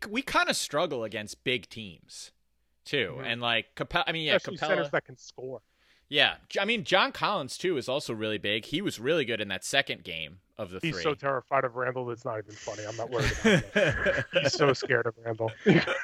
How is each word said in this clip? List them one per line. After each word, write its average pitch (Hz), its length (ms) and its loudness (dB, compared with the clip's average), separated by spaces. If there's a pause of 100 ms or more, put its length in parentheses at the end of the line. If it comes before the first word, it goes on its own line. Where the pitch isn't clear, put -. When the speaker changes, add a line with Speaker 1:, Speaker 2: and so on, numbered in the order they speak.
Speaker 1:
we 226 120 -2
kinda 330 320 2
struggle 147 500 0
against 107 400 -8
big 127 260 0
teams - 640 -16 (520)
too, 104 320 0
Speaker 2:
Mm-hmm. 67 100 -8
Speaker 1:
and, 117 160 -2
like, 117 340 0
Capela, 170 320 0
I 165 40 2
mean, 160 140 -4
yeah, 147 100 6
Speaker 2:
Especially - 220 -2
Speaker 1:
Capela 156 100 0
Speaker 2:
centers 143 240 2
that 160 140 0
can 127 120 -20
score. 127 440 -12 (480)
Speaker 1:
Yeah, 131 260 4 (140)
J-, 202 100 -2
I 196 60 2
mean, 220 180 0
John 214 280 4
Collins 165 460 -2
too 180 200 0
is 117 100 -4
also 135 260 -2
really 107 260 -2
big. 104 260 0
He - 160 -4
was - 180 -4
really 143 240 0
good 98 160 -2
in 104 100 -4
that 92 140 -6
second 135 400 -2
game 82 360 -10 (180)
of 95 140 -8
the 92 100 -10
Speaker 2:
He's 156 140 -2
Speaker 1:
three. 85 80 -4
Speaker 2:
so 151 100 2
terrified 135 500 0
of 120 120 -4
Randall, 127 360 -2
it's 117 140 -10
not 113 140 -4
even 101 120 -12
funny. 107 340 -8
I'm 113 120 -8
not 113 140 -6
worried 110 200 2 (120)
about 202 200 6 (120)
him. 160 480 2 (100)
Speaker 1:
<laughs> 175 80 4
Speaker 2:
He's 139 120 2
so 139 200 6
scared 120 320 0
of 113 80 -2 (100)
Randall. 113 280 -2 (140)
<laughs> 214 200 8 (180)